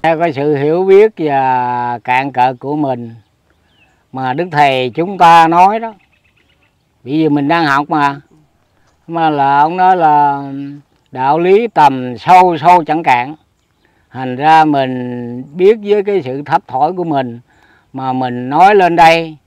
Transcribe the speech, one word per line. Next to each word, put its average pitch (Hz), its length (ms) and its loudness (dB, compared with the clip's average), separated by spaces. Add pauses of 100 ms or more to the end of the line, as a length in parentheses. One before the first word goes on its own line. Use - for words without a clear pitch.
Theo 160 180 0
cái 170 140 -2
sự 143 220 -2
hiểu 156 300 -2
biết 196 320 4
và 127 840 -2
cạn 131 280 -2
cợt 127 280 0
của 139 160 -8
mình 123 400 -6 (960)
mà 131 200 -6
Đức 165 180 -4
Thầy 135 440 0
chúng 185 220 -6
ta 165 300 6
nói 185 320 2
đó, 226 140 -10 (1080)
bởi 123 100 -8
vì 156 160 0
mình 143 180 -2
đang 165 180 0
học 143 240 -2
mà, 143 320 -2 (840)
mà 165 220 -2
là 143 300 0
ông 165 180 0
nói 185 200 2
là 147 460 2 (680)
đạo 135 280 -2
lý 196 280 2
tầm 131 500 0
sâu 175 400 4
sâu 156 260 4
chẳng 160 200 -4
cạn. 131 320 -2 (760)
Thành 127 240 -10
ra 156 300 4
mình 127 800 -4 (120)
biết 196 280 2
với 202 200 -2
cái 196 180 -2
sự 131 240 -8
thấp 147 220 -4
thỏi 143 260 -2
của 180 100 -6
mình 131 360 -6 (540)
mà 131 200 -8
mình 123 360 -6
nói 185 260 4
lên 175 200 2
đây 165 520 2